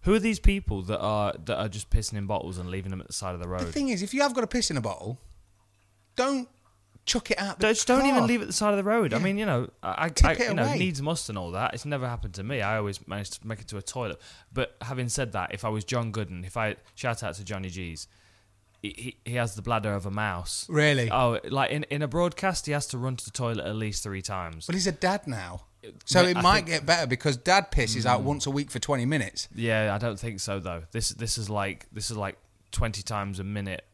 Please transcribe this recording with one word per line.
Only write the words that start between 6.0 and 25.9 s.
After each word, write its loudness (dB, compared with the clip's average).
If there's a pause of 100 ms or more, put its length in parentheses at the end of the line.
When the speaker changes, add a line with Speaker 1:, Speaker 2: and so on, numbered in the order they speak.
Speaker 2:
don't 0 (580)
chuck -2
it 0
out -6
the 0
Speaker 1:
Don't, 6
just -2
don't 6
even 6
Speaker 2:
car. 4
Speaker 1:
leave 4
it -4
at -6
the -6
side 2
of 4
the 0
road. 2
I 2
Speaker 2:
Yeah. 2
Speaker 1:
mean, 2
you 0
know, 0 (120)
I, -2
I, -2
Speaker 2:
Tip 8
Speaker 1:
I, 8
Speaker 2:
it 0 (100)
Speaker 1:
you 0
know, 2
Speaker 2:
away. 2
Speaker 1:
needs 0
must -2
and -4
all -6
that. -2
It's -10
never -2
happened -6
to -6
me. -2
I 0
always -4
managed -8
to -12
make -8
it -16
to -8
a -8
toilet. -8 (340)
But -4
having -4
said -2
that, -4
if -8
I 0
was -2
John -2
Gooden, -6
if -12
I, -2 (200)
shout -4
out -4
to -12
Johnny -6
G's, -10 (760)
he, -6
he, -12 (140)
he -4
has -2
the -8
bladder 0
of -4
a -4
mouse. -4
Speaker 2:
Really? 4
Speaker 1:
Oh, 4 (100)
like, 0
in, -2
in -2
a -2
broadcast, 0
he -4
has -2
to -6
run -2
to -10
the -12
toilet -2
at -4
least -2
three -6
times. -8
Speaker 2:
Well, -2
he's 2
a 2
dad 0
now, -8 (180)
Speaker 1:
It, -18 (100)